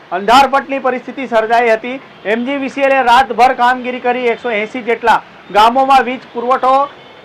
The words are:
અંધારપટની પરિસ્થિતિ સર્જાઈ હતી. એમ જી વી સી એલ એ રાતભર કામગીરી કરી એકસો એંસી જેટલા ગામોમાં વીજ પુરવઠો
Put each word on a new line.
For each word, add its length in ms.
અંધારપટની 680
પરિસ્થિતિ 480
સર્જાઈ 440
હતી. 300
એમ 200
જી 120
વી 120
સી 140
એલ 100
એ 100
રાતભર 520
કામગીરી 460
કરી 260
એકસો 240
એંસી 320
જેટલા 400
ગામોમાં 540
વીજ 160
પુરવઠો 540